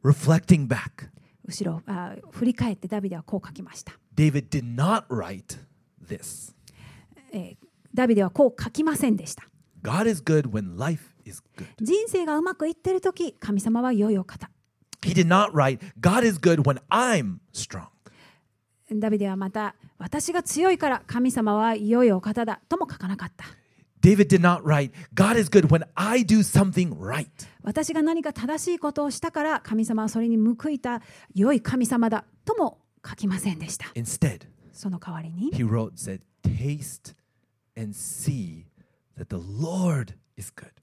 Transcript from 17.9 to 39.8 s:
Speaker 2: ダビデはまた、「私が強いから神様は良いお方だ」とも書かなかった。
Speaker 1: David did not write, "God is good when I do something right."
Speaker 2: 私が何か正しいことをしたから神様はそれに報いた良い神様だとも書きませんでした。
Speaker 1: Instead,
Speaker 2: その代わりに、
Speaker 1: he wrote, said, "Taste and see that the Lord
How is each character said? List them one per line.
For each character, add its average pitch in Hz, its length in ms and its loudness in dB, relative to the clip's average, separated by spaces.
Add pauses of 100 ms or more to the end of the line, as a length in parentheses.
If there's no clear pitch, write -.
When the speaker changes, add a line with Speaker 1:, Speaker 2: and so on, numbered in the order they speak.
Speaker 2:
ダ 214 180 0
ビ 214 80 2
デ 196 100 0
は 190 80 -4
ま 190 140 -4
た、 208 260 -6 (220)
「私 294 340 -6
が 349 120 -2
強 349 280 2
い 349 60 2
か 302 120 0
ら 254 180 -2
神 247 240 0
様 220 240 0
は 226 200 2
良 220 280 2
い 233 80 8
お 185 100 2
方 214 240 -4
だ」 220 240 -8
と 339 80 0
も 359 120 -2
書 - 100 -14
か 185 80 -8
な 190 100 -6
か 180 80 -10
っ - 100 -12
た。 - 100 -18 (560)
Speaker 1:
David 196 280 4
did 190 120 4
not 175 220 2
write, 147 280 0 (220)
"God 202 240 2
is 190 120 0
good 180 180 6
when 165 180 4 (100)
I 226 280 0
do 214 160 4
something 180 580 2
right." 98 300 -6 (360)
Speaker 2:
私 311 300 -4
が 320 80 0
何 330 220 0
か 302 80 -6
正 302 420 -4
し - 20 -2
い 330 40 -8
こ 285 140 -4
と 294 100 -4
を 285 80 -4
し - 80 -10
た 330 120 -6
か 294 120 -4
ら 302 180 -2
神 220 220 -2
様 220 200 -2
は 220 60 -2
そ 226 120 -2
れ 233 80 0
に 226 80 2
報 233 320 2
い 285 100 -4
た 240 220 -6 (340)
良 202 160 4
い 247 100 2
神 254 240 0
様 233 240 2
だ 214 140 -2 (220)
と 453 100 0
も 370 240 -2 (260)
書 - 100 -12
き 208 120 -4
ま 190 120 0
せ 185 140 -4
ん 156 60 -10
で 160 80 -10
し - 100 -10
た。 - 180 -14
Speaker 1:
Instead, 120 520 -4 (240)
Speaker 2:
そ - 180 -10
の 175 100 -8
代 180 140 -14
わ 160 80 -10
り 160 100 -12
に、 196 200 -4
Speaker 1:
he 120 160 -2
wrote, 110 280 -2
said, 98 260 -10 (200)
"Taste - 720 -6 (640)
and 107 160 -10
see 92 720 -8 (520)
that - 100 -14
the 101 80 -10
Lord 131 800 -4 (240)